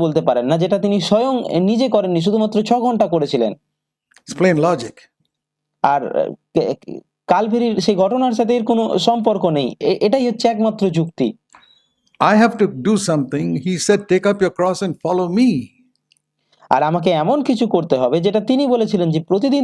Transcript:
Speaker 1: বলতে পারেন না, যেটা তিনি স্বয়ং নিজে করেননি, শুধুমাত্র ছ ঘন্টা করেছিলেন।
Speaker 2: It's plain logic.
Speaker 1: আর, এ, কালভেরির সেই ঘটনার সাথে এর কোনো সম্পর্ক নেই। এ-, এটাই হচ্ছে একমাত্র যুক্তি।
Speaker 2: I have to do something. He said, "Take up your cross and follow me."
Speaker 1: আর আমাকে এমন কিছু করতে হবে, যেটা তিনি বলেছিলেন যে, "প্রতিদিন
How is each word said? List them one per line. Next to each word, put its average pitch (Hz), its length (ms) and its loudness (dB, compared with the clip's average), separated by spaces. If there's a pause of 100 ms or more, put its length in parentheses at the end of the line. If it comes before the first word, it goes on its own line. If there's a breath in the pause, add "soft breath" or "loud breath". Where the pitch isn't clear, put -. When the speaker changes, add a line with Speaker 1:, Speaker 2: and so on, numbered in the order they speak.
Speaker 1:
বলতে 160 240 0
পারেন 123 220 2
না, 165 120 2
যেটা 196 220 0
তিনি 202 120 0 (120)
স্বয়ং 247 260 2 (360)
নিজে 233 240 0
করেননি, 185 320 0
শুধুমাত্র 214 300 0 (120)
ছ - 20 4 (160)
ঘন্টা 226 280 2
করেছিলেন। 131 380 0 (680)
Speaker 2:
It's - 180 -16
plain 180 160 4 (120)
logic. 147 260 -4 (880)
Speaker 1:
আর, 139 180 2 (580)
এ, 131 40 0 (680)
কালভেরির 226 420 0 (100)
সেই 208 180 2
ঘটনার 247 360 0
সাথে 233 200 0
এর 226 120 -4
কোনো 226 120 2 (260)
সম্পর্ক 220 340 0 (140)
নেই। 135 120 0 (220)
এ-, 190 160 0
এটাই 254 220 2
হচ্ছে 233 200 -2
একমাত্র 220 340 -2 (160)
যুক্তি। 160 280 -2 (920 soft breath)
Speaker 2:
I 180 220 4
have 233 200 2
to 196 40 2 (220)
do 220 60 2 (140)
something. 147 380 -2 (200)
He 185 60 -2 (140)
said, 202 140 2 (120)
"Take 185 180 2
up 202 140 -2
your 175 140 0
cross 180 260 -2
and 175 80 -4 (120)
follow 180 240 0 (100)
me." 254 120 4 (1200 soft breath)
Speaker 1:
আর 135 160 2
আমাকে 170 200 0 (120)
এমন 233 160 0 (100)
কিছু 247 160 0 (100)
করতে 165 280 -2
হবে, 127 140 0 (100)
যেটা 202 140 0 (100)
তিনি 262 140 0 (100)
বলেছিলেন 208 400 -2
যে, 160 60 -2 (100)
"প্রতিদিন 262 320 0